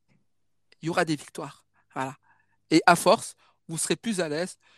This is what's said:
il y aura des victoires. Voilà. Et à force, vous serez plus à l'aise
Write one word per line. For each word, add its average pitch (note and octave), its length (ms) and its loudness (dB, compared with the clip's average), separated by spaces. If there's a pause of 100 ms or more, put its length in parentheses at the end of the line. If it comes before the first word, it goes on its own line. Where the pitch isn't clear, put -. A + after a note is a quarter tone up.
(800)
il D3+ 60 -8
y - 20 -4
aura F3+ 160 2
des D#3+ 100 -2
victoires. - 480 -12 (300)
Voilà. C3+ 220 -6 (540)
Et D#3+ 160 4
à F3 100 8
force, - 400 2 (340)
vous E3 80 -10
serez - 180 -2
plus G3 240 -4
à E3 100 -2
l'aise E3 280 -6 (200)